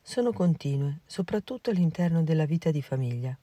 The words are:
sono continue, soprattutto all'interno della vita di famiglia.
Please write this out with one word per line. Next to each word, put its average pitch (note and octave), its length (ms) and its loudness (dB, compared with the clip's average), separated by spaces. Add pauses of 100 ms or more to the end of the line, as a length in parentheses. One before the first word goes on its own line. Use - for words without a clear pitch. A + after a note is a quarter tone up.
sono A#3+ 320 -2
continue, C#3+ 720 0
soprattutto G#3+ 640 -4
all'interno E3+ 540 2
della D#3 220 2
vita E3 260 0
di D3 100 0
famiglia. B2+ 600 -4